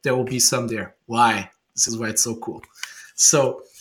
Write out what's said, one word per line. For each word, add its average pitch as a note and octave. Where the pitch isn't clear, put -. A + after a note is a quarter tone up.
there C3
will B2
be B2+
some B2
there. G#2+
Why? A2+
This -
is A2+
why A2
it's A2
so A#2
cool. A2+
So, -